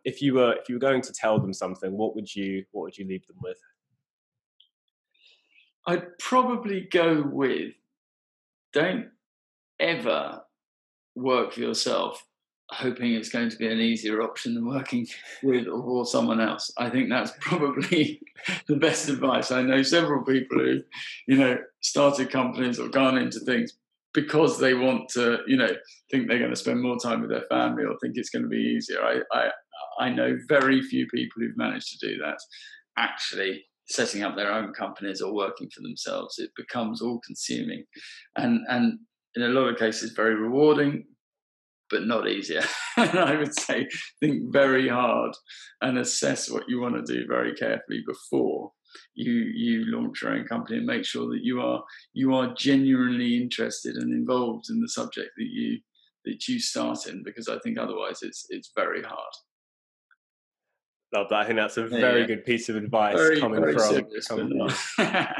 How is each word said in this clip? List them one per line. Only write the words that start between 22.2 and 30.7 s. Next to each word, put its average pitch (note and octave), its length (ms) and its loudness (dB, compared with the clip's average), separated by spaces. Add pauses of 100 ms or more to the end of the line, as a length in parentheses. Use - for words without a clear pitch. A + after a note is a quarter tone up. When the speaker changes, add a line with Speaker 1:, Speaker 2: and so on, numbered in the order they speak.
Speaker 2:
companies B2 500 0
or - 80 -4
gone C3 300 4
into B2 220 -2
things A#2 320 0 (420)
because D3+ 440 4
they C3 160 6
want B2 360 2
to, A#2 360 2
you C3 100 6
know, A#2 120 4 (420)
think B2+ 160 0
they're A#2+ 140 2
gonna B2 160 0
spend B2 260 0
more B2 180 0
time A#2 200 0
with A2+ 100 -4
their A#2+ 180 -2
family A#1+ 360 0
or G#1+ 180 -2
think A#1+ 140 -4
it's - 140 -6
gonna A#1+ 180 -2
be A1+ 80 -2 (200)
easier. F2+ 240 -4
I, B1+ 200 0 (120)
I, A#2 180 2 (500)
I B2 80 0
know B2+ 280 0 (120)
very C3+ 340 6